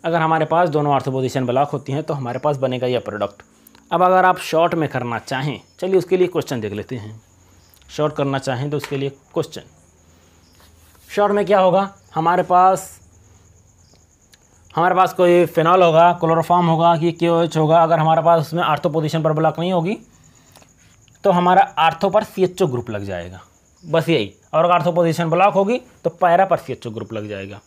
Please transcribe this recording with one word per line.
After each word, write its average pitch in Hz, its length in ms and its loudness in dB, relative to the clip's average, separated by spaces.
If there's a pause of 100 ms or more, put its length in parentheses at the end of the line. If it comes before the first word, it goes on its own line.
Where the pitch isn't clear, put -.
अगर 170 160 0
हमारे 160 240 2
पास 165 240 2
दोनों 147 260 0
ortho 131 180 -2
position 131 340 -2
block 131 240 0
होती 135 220 -8
हैं 147 100 -4
तो 156 120 -6
हमारे 127 240 -8
पास 147 180 -2
बनेगा 127 300 -2
ये 123 120 -2
product। 104 440 -8 (500)
अब 170 100 2
अगर 185 220 4
आप 180 140 2
short 165 360 0
में 156 140 -2
करना 120 300 -6
चाहें, 135 420 -8 (200)
चलिए 185 160 -2
उसके 185 200 0
लिए 180 100 2
question 147 340 -6
देख 104 120 -8
लेते 104 240 -10
हैं। 110 240 -16 (720)
Short 151 240 -4
करना 139 240 -4
चाहें 131 320 -6
तो 147 60 -6
उसके 143 200 -8
लिए 139 140 -6
क्वेश्चन, - 520 -10 (1500)
Short 202 240 0
में 202 140 0
क्या 196 140 4
होगा, 190 340 2 (200)
हमारे 170 280 0
पास 180 560 2 (1800)
हमारे 175 180 0
पास 180 180 2
कोई 175 340 4
phenol 170 360 2
होगा, 170 300 6
chloroform 170 540 2
होगा, 165 300 2
कि 165 160 -2
केओएच 170 440 0
होगा, 160 260 4
अगर 165 160 2
हमारे 160 240 2
पास 165 180 4
उसमें 160 220 -4
ortho 151 260 -2
position 156 340 -2
पर 156 100 0
block 156 260 -2
नहीं 175 140 -4
होगी, 180 260 -2 (1300)
तो 202 60 4
हमारा 180 320 4
आर्थो 160 480 0
पर 208 140 2
सीएचओ 185 420 -2
ग्रुप 120 240 -6
लग 104 140 -8
जाएगा, 90 360 -10 (460)
बस 156 220 -2
यही। 120 260 -2 (200)
और 160 100 4
अगर 175 100 4
ortho 175 180 0
position 165 380 0
block 180 240 2
होगी, 196 240 0 (260)
तो 170 60 -2
पैरा 175 340 2
पर 180 120 0
सीएचओ 123 340 -10
ग्रुप 110 220 -12
लग 107 160 -10
जाएगा। 101 380 -14